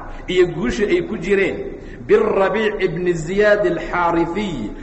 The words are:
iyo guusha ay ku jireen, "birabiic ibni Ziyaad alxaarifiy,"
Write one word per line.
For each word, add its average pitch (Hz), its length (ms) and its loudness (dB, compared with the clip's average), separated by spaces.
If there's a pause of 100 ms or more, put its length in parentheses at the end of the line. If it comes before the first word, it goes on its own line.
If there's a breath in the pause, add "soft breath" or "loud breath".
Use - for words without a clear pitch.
(240 loud breath)
iyo 180 220 4
guusha 202 380 -2
ay 180 180 2
ku 214 140 -6
jireen, 185 400 0 (460 loud breath)
"birabiic 208 800 2
ibni 175 320 0
Ziyaad 196 540 2
alxaarifiy," 170 920 0 (240 loud breath)